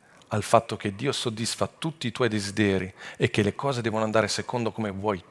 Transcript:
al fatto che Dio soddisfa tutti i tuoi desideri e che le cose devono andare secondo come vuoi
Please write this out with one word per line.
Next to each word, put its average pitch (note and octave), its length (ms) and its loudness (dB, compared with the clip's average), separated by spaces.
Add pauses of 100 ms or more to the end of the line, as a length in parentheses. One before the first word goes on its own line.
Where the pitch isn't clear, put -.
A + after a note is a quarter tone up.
(300)
al A2 140 0
fatto - 320 4
che G2+ 200 -4
Dio B2+ 160 -2
soddisfa A2 560 -2
tutti - 400 -8
i A2 40 -2
tuoi B2 180 2
desideri G2 640 0 (220)
e C#3 140 2
che - 140 2
le G2 120 0
cose C3+ 260 -4
devono A2 220 -2
andare G#2+ 240 4
secondo A2 440 -2
come G#2+ 200 -4
vuoi G2 400 -4